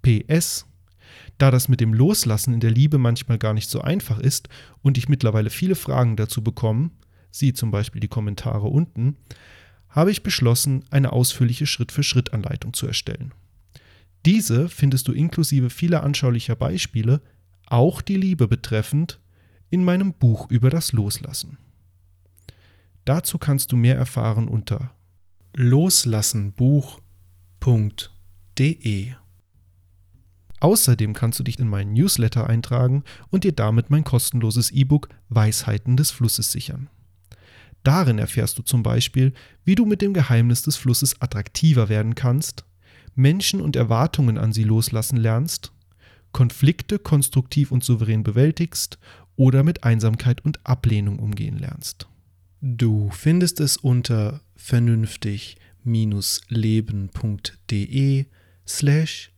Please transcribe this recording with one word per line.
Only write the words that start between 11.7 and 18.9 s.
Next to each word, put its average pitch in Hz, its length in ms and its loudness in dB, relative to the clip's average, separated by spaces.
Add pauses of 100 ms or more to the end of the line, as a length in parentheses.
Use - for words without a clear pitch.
zu - 140 -6
erstellen. - 460 -8 (920)
Diese 170 440 4
findest 135 380 0
du 131 40 -2
inklusive 143 580 0
vieler 170 340 -2
anschaulicher 127 520 0
Beispiele, 127 680 -2 (440)
auch 127 360 2
die 196 160 -2
Liebe 185 300 2
betreffend, 117 720 -2 (560)